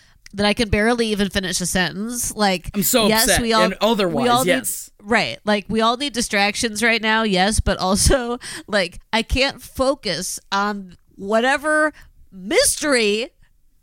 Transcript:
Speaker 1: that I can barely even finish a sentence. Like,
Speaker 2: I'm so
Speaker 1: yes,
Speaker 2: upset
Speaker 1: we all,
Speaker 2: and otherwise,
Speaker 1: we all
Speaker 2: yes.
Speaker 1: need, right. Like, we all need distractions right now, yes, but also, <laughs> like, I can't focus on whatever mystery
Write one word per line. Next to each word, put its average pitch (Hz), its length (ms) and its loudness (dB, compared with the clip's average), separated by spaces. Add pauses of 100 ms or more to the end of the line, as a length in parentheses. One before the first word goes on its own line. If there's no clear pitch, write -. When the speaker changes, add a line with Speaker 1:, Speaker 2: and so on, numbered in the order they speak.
(340)
Speaker 1:
that 202 120 -2
I 208 80 2
can 220 160 -2
barely 226 380 2
even 202 220 0
finish 185 320 -4
a 180 40 -2
sentence. 196 720 -4
Like, 190 380 0
Speaker 2:
I'm 208 100 0
so 226 240 2
Speaker 1:
yes, 220 180 4
Speaker 2:
upset 175 160 2
Speaker 1:
we 226 120 0
all, 220 100 4
Speaker 2:
and 190 180 0
otherwise, 208 420 2
Speaker 1:
we 240 60 2
all 240 160 2
Speaker 2:
yes. - 540 -2
Speaker 1:
need, 202 100 -16
right. 180 340 0
Like, 208 260 0
we 220 120 0
all 233 160 2
need 277 160 -4
distractions 208 680 -2
right 226 200 2
now, 220 220 2
yes, 202 360 2
but - 180 0
also, 240 600 2 (160)
<laughs> - 140 -16
like, 190 320 -2 (120)
I 226 120 0
can't 262 380 0
focus 220 800 -4 (120)
on 196 460 -4 (180)
whatever 269 800 0 (380)
mystery 233 1000 0 (500)